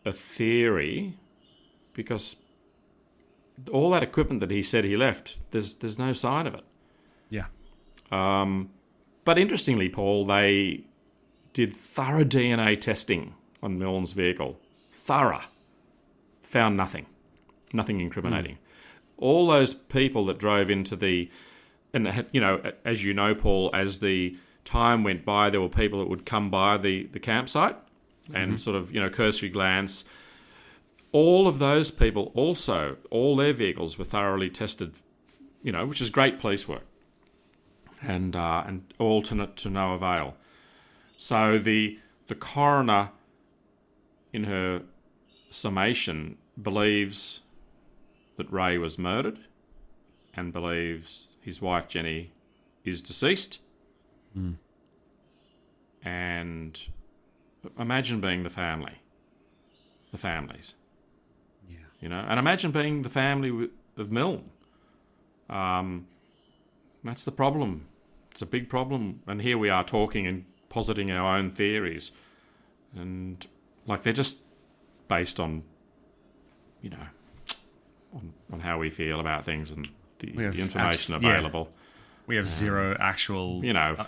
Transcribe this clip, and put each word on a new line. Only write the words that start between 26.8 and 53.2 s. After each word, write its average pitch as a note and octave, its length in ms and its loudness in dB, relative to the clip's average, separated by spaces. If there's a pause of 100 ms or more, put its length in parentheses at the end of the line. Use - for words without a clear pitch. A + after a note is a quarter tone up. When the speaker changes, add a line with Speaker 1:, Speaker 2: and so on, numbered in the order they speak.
Speaker 1:
the - 80 -12
campsite B2+ 560 0 (580)
and F#2+ 180 0
Speaker 2:
Mm-hmm. A2 40 0
Speaker 1:
sort A2+ 200 -2
of, F#2 160 -4
you G#2+ 80 -2
know, F#2+ 100 0
cursory G#2+ 380 2
glance. F#2+ 540 0 (1080)
All F3 340 8
of D3+ 140 2
those D3 320 4
people G#2 420 4
also, A2+ 640 0 (140)
all C3+ 260 4
their C#3+ 160 4
vehicles F2+ 460 -2
were F#2 60 -6
thoroughly F#2+ 460 0
tested, - 440 -6 (680)
you C3 80 -4
know, G2+ 160 -2
which D3 140 -6
is A#2+ 100 -2
great C3+ 280 4
police G2+ 280 -2
work, C#2+ 180 -10 (1160)
and, F#2 340 -2
uh, E2 320 0
and F#2+ 320 -12
all A2 240 4
to A2+ 120 -4
no, G2+ 120 0
to - 240 -8
no F#2+ 240 0
avail. E2+ 400 -2 (840)
So A2 420 4
the, G#2+ 400 2 (300)
the A#2 60 -6
coroner, B2+ 760 2 (1200)
in G#2+ 120 -2
her F#2 360 -2 (720)
summation, F#2+ 880 -2 (220)
believes G#2 800 0 (1000)
that - 120 -8
Ray F2+ 280 2
was E2 200 -4
murdered A2 420 -2 (920)
and F2 220 -8
believes E2+ 720 -6 (140)
his F2+ 180 -12
wife F2+ 260 -2
Jenny E2 460 -6 (500)
is F2+ 200 -6
deceased. - 560 -2 (800)